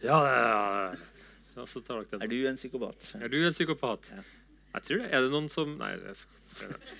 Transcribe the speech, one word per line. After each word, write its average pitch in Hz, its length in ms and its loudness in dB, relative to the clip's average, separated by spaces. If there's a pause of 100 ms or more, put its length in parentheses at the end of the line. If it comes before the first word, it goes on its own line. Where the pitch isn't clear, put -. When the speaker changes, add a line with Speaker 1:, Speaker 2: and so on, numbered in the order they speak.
Speaker 1:
«Ja, 147 220 6
ja, 131 140 6
ja, 104 540 4
ja.» - 720 -16
Og 123 60 -10
så - 160 -10
tar 113 200 -6
dere - 80 -12
den. 104 100 -4
Speaker 2:
Er 113 60 -4
du 123 200 0
en 131 80 0
psykopat? 123 560 -8 (100)
Speaker 1:
«Er 120 60 -6
du 123 160 0
en 170 100 4
psykopat?» 147 460 0 (100)
Speaker 2:
Ja. - 120 -14 (520)
Speaker 1:
Jeg - 100 -6
tror - 160 0
det. 240 120 -6
Er 135 100 4
det 131 100 4
noen 151 180 0
som, 151 280 -4
nei, 60 200 -6
jeg 98 180 -12
skal, - 600 -14 (220)